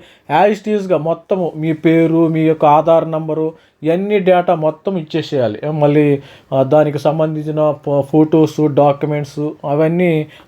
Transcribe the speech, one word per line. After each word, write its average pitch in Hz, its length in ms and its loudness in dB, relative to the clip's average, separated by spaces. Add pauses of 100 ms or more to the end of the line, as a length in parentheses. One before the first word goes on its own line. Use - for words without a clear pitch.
(440)
as 208 100 2
it 208 240 -4
is-గా 185 180 -2
మొత్తము 165 600 -4
మీ 156 160 -2
పేరు, 165 560 2
మీ 160 120 -2
యొక్క 160 240 0
ఆధార్ 160 460 4
నంబరు, 160 440 -6 (280)
ఇవన్నీ 196 360 0
డేటా 180 360 2
మొత్తం 156 440 -4
ఇచ్చేసేయాలి. 143 600 -4 (120)
మళ్ళీ, 147 520 2 (320)
ఆ, 135 80 2
దానికి 147 360 2
సంబంధించిన 151 760 -2 (120)
ఫో-, 143 140 0
ఫొటోస్, 156 680 2
డాక్యుమెంట్స్ 147 840 -2 (140)
అవన్నీ 160 640 0 (220)